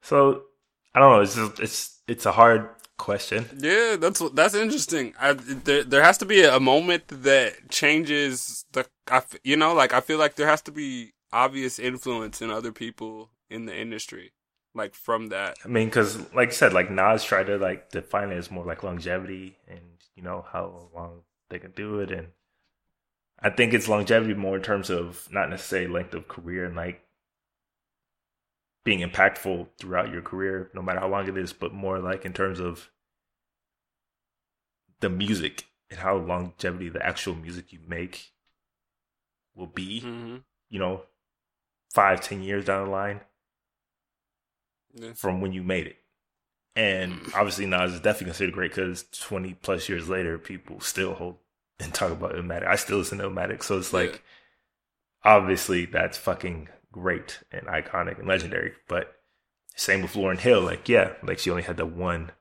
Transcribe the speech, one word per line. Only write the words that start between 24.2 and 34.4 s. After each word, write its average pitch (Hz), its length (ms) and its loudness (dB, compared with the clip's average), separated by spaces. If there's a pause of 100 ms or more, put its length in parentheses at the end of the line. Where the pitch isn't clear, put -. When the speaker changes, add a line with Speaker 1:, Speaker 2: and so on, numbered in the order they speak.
Speaker 1:
more 98 240 -4
in 92 60 -6
terms 98 260 -4
of 87 420 -6
not 92 180 -2
necessarily 90 380 -4
length 87 260 -6
of 82 140 -12
career 90 380 -8
and, 87 100 -10
like, 87 260 -10 (1800)
being 104 220 2
impactful 92 600 0 (120)
throughout 90 320 -4
your 85 100 -10
career, 95 520 -6
no 92 80 -12
matter 92 180 -4
how 95 80 -4
long 98 200 -4
it 95 100 -6
is, 90 160 -8
but - 200 -10
more, 95 260 -6
like, 92 260 -8
in 90 80 -12
terms 95 260 -4
of 87 300 -10 (2000)